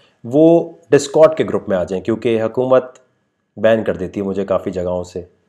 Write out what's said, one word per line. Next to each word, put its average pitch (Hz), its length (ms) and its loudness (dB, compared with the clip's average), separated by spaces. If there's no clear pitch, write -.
वो 160 500 2
Discord 156 440 4
के 127 80 -2
ग्रुप 98 240 -4
में 98 80 0
आ 90 80 -2
जाएं, 92 180 -6
क्योंकि 113 360 -2
हुकूमत 127 560 0
बैन 110 260 2
कर 98 140 -4
देती 90 240 -8
है 98 60 -6
मुझे 98 180 -4
काफ़ी 107 280 -4
जगहों 90 320 -6
से। 87 220 -14